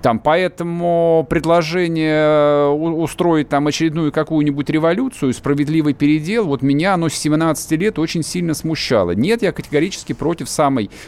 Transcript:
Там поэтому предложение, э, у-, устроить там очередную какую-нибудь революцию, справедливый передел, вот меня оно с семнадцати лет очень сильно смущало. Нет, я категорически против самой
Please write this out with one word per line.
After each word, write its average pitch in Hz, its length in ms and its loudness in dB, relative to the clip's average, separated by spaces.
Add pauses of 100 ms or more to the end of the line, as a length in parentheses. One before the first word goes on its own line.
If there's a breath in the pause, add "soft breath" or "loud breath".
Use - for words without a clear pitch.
Там 117 180 2
поэтому 170 1080 0
предложение, 165 840 0
э, 147 540 4
у-, 160 320 -2
устроить 160 480 0
там 143 180 0
очередную 156 460 0
какую-нибудь 147 560 -2
революцию, 165 640 0
справедливый 147 600 0
передел, 156 540 0
вот 139 140 -2
меня 147 320 2
оно 165 160 0
с - 40 -10
семнадцати 156 600 0
лет 185 260 0
очень 156 240 -2
сильно 175 300 -4
смущало. 127 580 0
Нет, 160 300 0
я 185 100 0
категорически 147 640 -4
против 147 340 -4
самой 135 420 0 (180 loud breath)